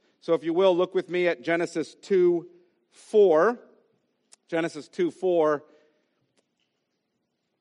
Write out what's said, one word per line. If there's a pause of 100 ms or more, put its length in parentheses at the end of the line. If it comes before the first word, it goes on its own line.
(200)
So
if
you
will,
look
with
me
at
Genesis
two (460)
four. (920)
Genesis
two
four. (2000)